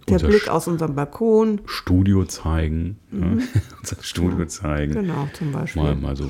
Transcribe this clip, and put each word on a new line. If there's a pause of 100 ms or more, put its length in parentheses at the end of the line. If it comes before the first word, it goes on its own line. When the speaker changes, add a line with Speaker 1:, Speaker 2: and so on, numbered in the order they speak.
Speaker 1:
Der
Speaker 2:
unser
Speaker 1:
Blick
Speaker 2:
Sch-
Speaker 1:
aus
unserem
Balkon.
Speaker 2:
Studio
zeigen, (140)
Speaker 1:
Mhm.
Speaker 2:
ja? (160)
<laughs>
Unser
Studio
Speaker 1:
Ja.
Speaker 2:
zeigen.
Speaker 1:
Genau,
zum
Beispiel.
Speaker 2:
Mal,
mal
so